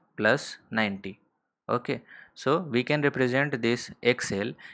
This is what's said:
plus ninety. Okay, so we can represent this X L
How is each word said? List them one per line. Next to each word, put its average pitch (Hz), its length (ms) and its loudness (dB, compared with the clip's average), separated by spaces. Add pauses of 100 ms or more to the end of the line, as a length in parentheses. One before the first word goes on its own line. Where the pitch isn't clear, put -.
(160)
plus 110 420 2 (140)
ninety. 98 480 -4 (500)
Okay, 120 320 -2 (320)
so 151 260 0
we 127 240 0
can 147 180 0
represent 135 600 0
this 117 300 0 (100)
X - 300 2
L 104 220 -4 (200)